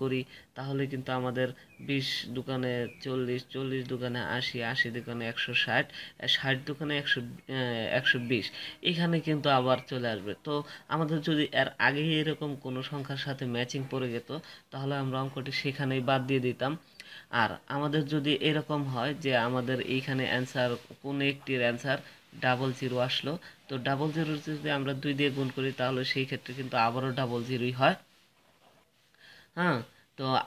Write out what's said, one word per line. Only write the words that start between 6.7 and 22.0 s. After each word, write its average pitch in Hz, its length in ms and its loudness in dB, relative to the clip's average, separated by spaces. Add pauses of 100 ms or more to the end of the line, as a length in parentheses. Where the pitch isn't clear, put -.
একশো, 139 240 0
আহ, 120 640 -2 (140)
একশো 131 180 4 (120)
বিশ, 120 160 2 (380)
এখানে 170 340 2 (100)
কিন্তু 151 220 2
আবার 127 280 6 (120)
চলে 123 240 -2
আসবে। 101 200 -4 (100)
তো 151 100 -2 (340)
আমাদের 156 340 0
যদি 151 220 2 (180)
এর 131 80 2 (180)
আগেই 151 240 2 (100)
এরকম 151 340 -2
কোনো 131 280 -6
সংখ্যার 139 420 -6
সাথে 139 200 -4
ম্যাচিং 123 360 -2 (100)
পড়ে 131 240 -2
যেত 120 140 -6 (420)
তাহলে 139 220 -2 (100)
আমরা 131 200 -2
অঙ্কটি 135 280 -6
সেখানেই 135 580 0
বাদ 135 200 4
দিয়ে 131 180 4
দিতাম। 123 240 0 (600)
আর 113 180 4 (180)
আমাদের 147 360 2 (100)
যদি 147 180 2 (180)
এরকম 151 340 2
হয় 131 300 0 (100)
যে 135 80 2 (160)
আমাদের 127 300 0 (180)
এইখানে 131 360 0
অ্যান্সার, 127 400 2 (300)
কোন 139 200 -4
একটির 139 440 0
অ্যান্সার 127 340 0 (420)